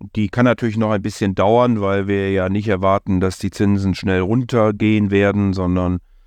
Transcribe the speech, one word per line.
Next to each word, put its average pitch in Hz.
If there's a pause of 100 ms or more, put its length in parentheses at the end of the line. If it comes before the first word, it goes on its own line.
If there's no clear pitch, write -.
(160)
Die 104
kann 123
natürlich 113
noch 110
ein 101
bisschen 98
dauern, 113
weil 98
wir 98
ja 95
nicht 104
erwarten, 95
dass 92
die 98
Zinsen 98
schnell 92
runtergehen 107
werden, 101
sondern 90 (300)